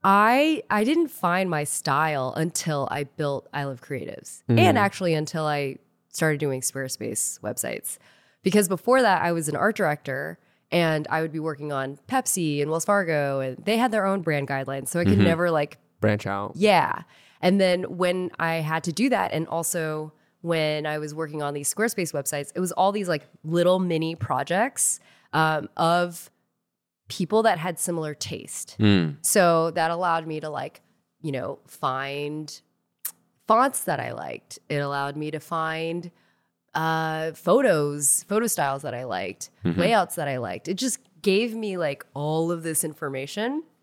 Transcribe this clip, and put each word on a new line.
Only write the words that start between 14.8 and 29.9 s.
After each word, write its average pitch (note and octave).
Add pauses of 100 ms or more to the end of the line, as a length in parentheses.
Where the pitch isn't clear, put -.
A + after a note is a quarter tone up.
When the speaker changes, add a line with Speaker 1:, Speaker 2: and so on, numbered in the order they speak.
Speaker 1:
so E3+
I F3
could G3
Speaker 3:
Mm-hmm. F#3+
Speaker 1:
never, E3+
like, D3+ (220)
Speaker 2:
Branch G#2
out. G2
Speaker 1:
Yeah. F#3 (400)
And F#3
then F3+ (140)
when F3+
I E3
had D#3+
to E3
do A#3
that, G3+
and D#3+
also D#3 (300)
when D#3
I D3+
was D3+
working D3+
on C#3+
these C#3+
Squarespace G3
websites, C#3+
it E3+
was F3+
all F#3+
these, G3+
like, D#3 (160)
little F3
mini E3
projects, E3+ (320)
um, D#3
of E3+ (800)
people G#3
that G#3
had E3+
similar D#3
taste. -
Speaker 3:
Mm. G2+
Speaker 1:
So E3+
that E3